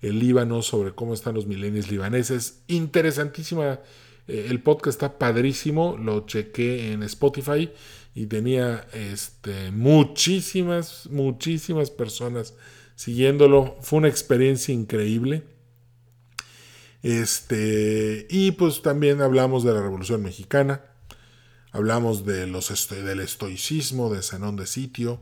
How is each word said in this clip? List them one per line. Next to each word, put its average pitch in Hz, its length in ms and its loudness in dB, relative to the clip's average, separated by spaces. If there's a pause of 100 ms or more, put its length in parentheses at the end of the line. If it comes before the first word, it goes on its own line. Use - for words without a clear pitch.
el 107 160 -2
Líbano, 120 420 4
sobre 101 320 -2
cómo 117 200 -6
están 113 200 -6
los 107 140 -4
millennials 104 420 -4
libaneses. 117 760 -2
Interesantísima, 156 1120 0 (480)
eh, 107 220 -6
el 123 120 -2
podcast 147 400 2
está 139 160 -4
padrísimo, 135 800 0
lo 107 280 -2
chequé 117 640 -4
en 107 120 -6
Spotify 143 680 0 (420)
y 113 140 -8
tenía, 117 680 0
este, 101 760 -8
muchísimas, 170 1400 2
muchísimas 147 800 -2
personas 120 640 -8 (420)
siguiéndolo. 135 880 6
Fue - 180 2
una 156 100 6
experiencia 131 640 2
increíble. 117 720 -2 (1600)
Este, 107 1300 0
y 190 220 4
pues 165 300 2
también 143 400 2
hablamos 131 420 4
de 120 100 4
la 104 80 2
Revolución 98 400 -4
Mexicana, 135 600 0 (920)
hablamos 110 540 0
de 95 200 -2
los 92 260 -6
esto-, 98 240 -6
del 98 260 -6
estoicismo 117 920 -4
de 95 80 -4
Zenón 101 360 -6
de 92 100 -8
Sitio 120 540 -6